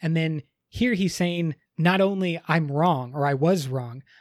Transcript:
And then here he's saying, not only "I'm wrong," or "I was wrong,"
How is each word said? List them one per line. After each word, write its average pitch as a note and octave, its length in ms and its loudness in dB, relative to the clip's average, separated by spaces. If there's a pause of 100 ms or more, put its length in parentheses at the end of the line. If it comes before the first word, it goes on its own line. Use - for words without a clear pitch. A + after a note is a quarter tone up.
And D#3+ 160 0
then D#3+ 240 -2 (260)
here A#3+ 280 0
he's F#3 200 0
saying, E3+ 400 -2 (220)
not F3+ 240 4
only F#3 480 0
"I'm D#3 200 2
wrong," C#3 440 0
or C#3+ 120 0
"I C#3+ 100 2
was D3+ 340 2
wrong," B2+ 340 -8 (180)